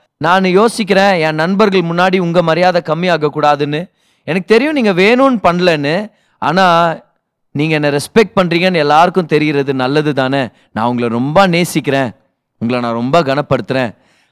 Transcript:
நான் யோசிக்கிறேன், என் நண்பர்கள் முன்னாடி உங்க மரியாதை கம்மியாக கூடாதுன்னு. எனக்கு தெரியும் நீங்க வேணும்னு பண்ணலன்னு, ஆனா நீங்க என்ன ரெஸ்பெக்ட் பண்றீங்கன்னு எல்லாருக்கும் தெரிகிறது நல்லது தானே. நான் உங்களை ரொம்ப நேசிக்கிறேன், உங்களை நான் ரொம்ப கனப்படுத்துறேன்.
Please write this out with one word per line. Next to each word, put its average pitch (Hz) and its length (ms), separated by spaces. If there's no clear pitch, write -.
நான் 180 280
யோசிக்கிறேன், 190 760
என் 156 140
நண்பர்கள் 190 460
முன்னாடி 175 380
உங்க 170 240
மரியாதை 170 420
கம்மியாக 160 500
கூடாதுன்னு. 147 560
எனக்கு 175 220
தெரியும் 240 260
நீங்க 233 200
வேணும்னு 240 500
பண்ணலன்னு, 175 680
ஆனா 170 580
நீங்க 156 240
என்ன 147 160
ரெஸ்பெக்ட் 180 500
பண்றீங்கன்னு 175 340
எல்லாருக்கும் 165 520
தெரிகிறது 143 480
நல்லது 139 400
தானே. 131 340
நான் 107 140
உங்களை 120 220
ரொம்ப 143 380
நேசிக்கிறேன், 143 640
உங்களை 120 240
நான் 120 100
ரொம்ப 131 300
கனப்படுத்துறேன். 135 760